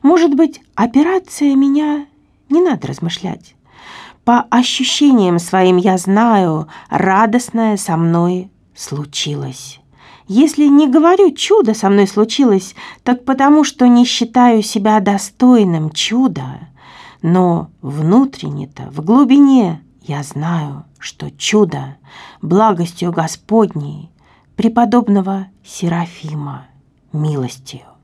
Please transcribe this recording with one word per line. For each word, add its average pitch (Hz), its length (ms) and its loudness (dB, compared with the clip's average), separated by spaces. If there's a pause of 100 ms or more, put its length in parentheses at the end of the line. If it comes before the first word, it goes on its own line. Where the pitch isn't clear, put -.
Может 320 340 4
быть, 311 260 0 (120)
операция 285 800 0
меня, 285 520 0 (420)
не 320 140 2
надо 302 260 -2
размышлять. 170 680 -10 (680)
По 240 260 2
ощущениям 247 880 2
своим 185 380 2
я 185 220 2
знаю, 190 720 0 (200)
радостное 214 840 0
со 180 220 -4
мной 175 520 0 (240)
случилось. 143 1080 -10 (480)
Если 285 340 2
не 285 240 4
говорю 330 440 4
«чудо 320 420 0
со 202 160 -2
мной 202 180 4
случилось», 208 680 0 (300)
так 247 220 -2
потому 277 400 2
что - 200 0
не 240 200 6
считаю 240 580 2
себя 214 380 0
достойным 196 880 2
чуда. 156 800 -6 (520)
Но 170 480 0 (120)
внутренне-то, 147 1120 -4
в 151 120 -12
глубине, 254 800 4 (200)
я 143 220 -8
знаю, 151 640 -8 (120)
что - 340 -14
чудо 147 680 -2 (440)
благостью 175 680 0
Господней, 160 1000 -4 (440)
преподобного 202 920 -2 (160)
Серафима, 151 1040 -10 (440)
милостью. 143 680 -8 (220)